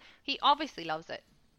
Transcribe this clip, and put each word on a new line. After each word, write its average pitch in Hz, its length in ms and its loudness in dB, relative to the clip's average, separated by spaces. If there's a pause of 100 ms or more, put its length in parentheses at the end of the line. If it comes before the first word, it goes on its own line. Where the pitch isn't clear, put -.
(240)
he 277 180 -6
obviously 277 440 2
loves 160 240 -4
it, - 140 -8 (360)